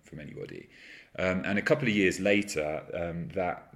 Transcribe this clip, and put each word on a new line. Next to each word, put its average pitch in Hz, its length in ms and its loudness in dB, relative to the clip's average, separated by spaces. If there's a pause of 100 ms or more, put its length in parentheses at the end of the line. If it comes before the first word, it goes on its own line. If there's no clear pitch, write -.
from 76 160 -14
anybody. 69 480 -12 (500)
Um, 92 280 0
and 101 120 2
a 98 40 2
couple 139 260 2
of 104 60 2
years 92 260 4
later, 95 600 2 (100)
um, 85 380 -4
that, 90 460 -4